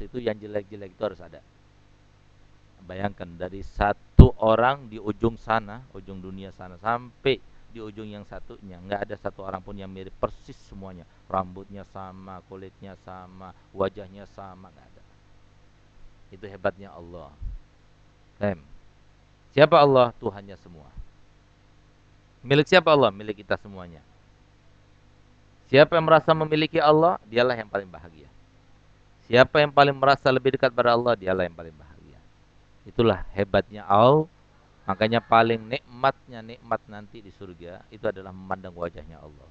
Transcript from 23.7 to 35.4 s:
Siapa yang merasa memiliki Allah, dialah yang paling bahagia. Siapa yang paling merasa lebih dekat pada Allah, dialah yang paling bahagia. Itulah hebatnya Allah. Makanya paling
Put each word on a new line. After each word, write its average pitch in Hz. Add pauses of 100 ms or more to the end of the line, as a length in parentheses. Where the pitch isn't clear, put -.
Siapa 151
yang 160
merasa 160
memiliki 156
Allah, 156
dialah 120
yang 107
paling 101
bahagia. 78 (1000)
Siapa 127
yang 147
paling 139
merasa 135
lebih 127
dekat 131
pada 120
Allah, 120
dialah 92
yang 85
paling 82
bahagia. 76 (640)
Itulah 107
hebatnya 101
Allah. 123 (560)
Makanya 110
paling 113